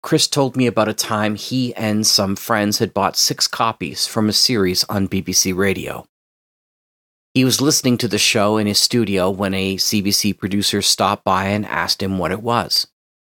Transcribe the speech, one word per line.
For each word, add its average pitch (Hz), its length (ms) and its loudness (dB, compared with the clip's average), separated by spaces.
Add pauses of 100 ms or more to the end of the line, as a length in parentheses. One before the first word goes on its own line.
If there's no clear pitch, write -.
Chris - 240 2
told 135 300 0
me 127 120 2
about 107 200 2
a 107 60 -2
time 107 420 -2
he 123 400 -4
and 107 320 0
some 98 300 2
friends 104 420 0
had 104 140 0
bought 95 240 0
six - 280 0
copies 95 600 -4
from 107 220 0
a 104 40 0
series 95 520 2
on 98 220 -2
B 95 120 -2
B 92 140 -4
C 95 180 0
Radio. 92 540 -2 (1300)
He 131 100 4
was 127 160 2
listening 135 380 2
to 120 100 -2
the 101 100 0
show 107 380 2
in 110 120 2
his 101 120 0
studio 98 500 2
when 95 240 -2
a 95 220 -2
C 104 240 -2
B 98 120 0
C 98 200 0
producer 101 500 -2
stopped - 440 0
by 95 220 2
and 104 180 -2
asked - 360 -4
him 95 160 -2
what 87 140 -2
it 104 100 -4
was. 117 460 -2 (500)